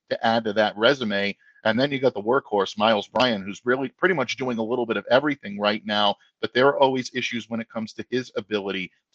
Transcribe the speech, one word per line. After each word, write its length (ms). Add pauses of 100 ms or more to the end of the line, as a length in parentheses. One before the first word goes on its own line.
to 160
add 200
to 80
that 240
resume. 580 (300)
And 120
then 140
you 80
got 140
the 80
workhorse, 560
Miles 320
Bryan, 320
who's 240
really 240
pretty 260
much 220
doing 200
a 60
little 220
bit 100
of 160
everything 480
right 260
now, 300 (240)
but 140
there 140
are 120
always 340
issues 360
when 100
it 80
comes 240
to 180
his 280
ability 520 (260)